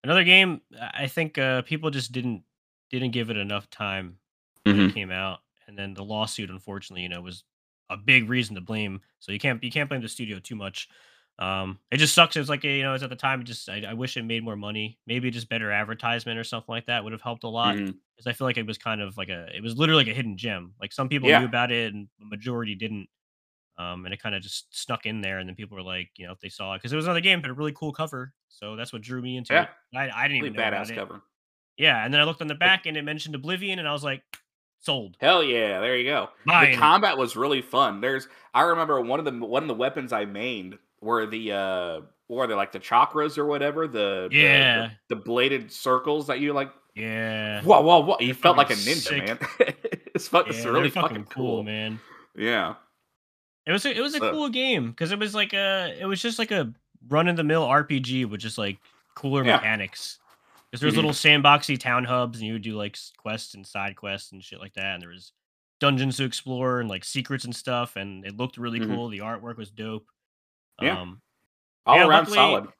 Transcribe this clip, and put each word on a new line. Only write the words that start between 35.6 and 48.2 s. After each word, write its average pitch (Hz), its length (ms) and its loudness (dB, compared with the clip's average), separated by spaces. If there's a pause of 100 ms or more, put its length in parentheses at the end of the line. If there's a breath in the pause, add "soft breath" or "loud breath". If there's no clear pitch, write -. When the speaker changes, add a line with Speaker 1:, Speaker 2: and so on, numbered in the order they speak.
Speaker 2:
there 123 160 0
you 123 100 0
go. 135 240 -2 (160)
The 156 60 2
Speaker 1:
Buying 151 220 8
it. 123 40 2
Speaker 2:
combat 156 400 6
was 120 180 0
really 131 260 2
fun. 117 400 2
There's, 135 260 -2 (260 soft breath)
I 123 80 6
remember 160 400 2
one 127 180 0
of 156 60 -4
the, 139 60 0 (140)
one 123 180 0
of 156 40 -6
the 123 80 -2
weapons 127 360 -2
I 107 140 0
mained 101 540 -8 (220)
were 110 260 0
the, 110 240 -6
uh, 92 500 -2 (240)
what 117 120 -8
were 131 100 0
they, 110 80 -2
like, 101 160 0
the 95 80 -10
chakras 147 580 2
or 147 80 0
whatever? 147 420 0
The, 101 360 -2
the, 92 60 -6
the, 135 60 0
Speaker 1:
Yeah. 135 540 6 (200)
Speaker 2:
the 117 80 -2
bladed 123 540 0
circles 139 560 0
that 135 120 -2
you, 147 140 0
like, 139 180 -2 (240)
Speaker 1:
Yeah. 110 640 -4
Speaker 2:
whoa, 165 200 8
whoa, 165 180 8
whoa, 156 200 2
you 123 80 0